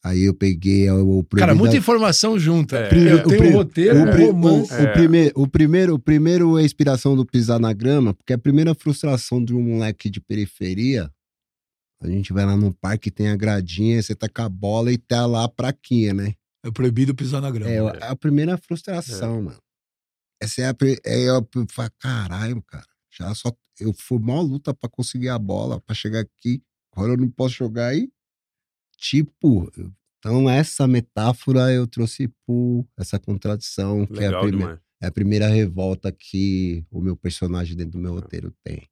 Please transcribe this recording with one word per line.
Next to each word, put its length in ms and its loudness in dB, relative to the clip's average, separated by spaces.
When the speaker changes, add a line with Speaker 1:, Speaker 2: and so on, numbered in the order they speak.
Speaker 1:
Aí 200 0
eu 100 4
peguei 560 2
o, 300 4
o 40 -2
Speaker 2:
Cara, 240 2
Speaker 1:
Proibida- 80 6
Speaker 2:
muita 220 4
informação 600 2
junta. 380 0
Speaker 3:
É. 120 -2
Speaker 1:
Prime-, 200 8
Speaker 2:
Eu 140 6
tenho 120 6
Speaker 1:
o 40 4
pri-, 100 8
Speaker 2:
um 80 6
roteiro, 440 4
Speaker 1:
o 100 4
pri-, 120 8
Speaker 2:
um 80 6
romance. 420 4
Speaker 1:
o, 20 -6
o 60 -2
Speaker 3:
É. 120 2
Speaker 1:
prime-, 420 6
o 120 2
primeiro, 480 4
o 40 -2
primeiro 580 4
é 40 4
a 40 4
inspiração 500 2
do 100 2
Pisar 340 0
na 140 2
Grama, 400 0
porque 200 -6
a 40 0
primeira 380 2
frustração 680 -4
de 120 -4
um 60 0
moleque 480 -4
de 120 -10
periferia, 880 -4
a 60 -8
gente 260 -4
vai 120 0
lá 100 2
no 180 2
parque, 380 -4
tem 180 -2
a 60 0
gradinha, 680 -2
você 140 -6
tá 140 -10
com 120 -10
a 80 -4
bola 420 -4
e 60 0
tá 280 -2
lá 200 0
a 40 -4
praquinha, 640 -2
né? 200 -4
Speaker 4:
É 60 -10
proibido 440 0
pisar 260 -6
na 100 -6
grama. 200 -6
Speaker 1:
É, 60 -2
Speaker 3:
É. 100 -12
Speaker 1:
a 60 -6
primeira 420 -2
frustração, 840 -8
Speaker 3:
É. 20 -6
Speaker 1:
mano. 160 -10
Essa 200 -8
é 80 -4
a 40 -4
pri-, 320 0
é, 220 0
eu 180 0
falo, 300 -8
"Caralho, 640 -6
cara, 240 -20
já 240 -10
só, 160 -6
eu 120 -4
fui 260 -6
mó 220 -4
luta 320 -6
pra 160 -12
conseguir 380 -8
a 100 -4
bola, 440 -6
pra 120 -10
chegar 280 -6
aqui, 400 -6
agora 160 -2
eu 60 0
não 120 0
posso 260 -4
jogar 320 -6
aí?" 220 -4
Tipo, 720 0
então 300 0
essa 380 0
metáfora 840 0
eu 160 -2
trouxe 400 -6
pro, 400 -2
essa 220 -8
contradição, 840 -4
que 140 -10
é 80 -2
a 20 0
Speaker 3:
Legal 120 -2
Speaker 1:
prime-, 160 -2
Speaker 3:
demais. 220 -6
Speaker 1:
é 60 -6
a 40 -6
primeira 360 0
revolta 640 -2
que 800 -4
o 100 -10
meu 140 -4
personagem 600 -6
dentro 180 -10
do 60 -10
meu 120 -8
Speaker 3:
É. 100 -8
Speaker 1:
roteiro 320 -14
tem. 280 -14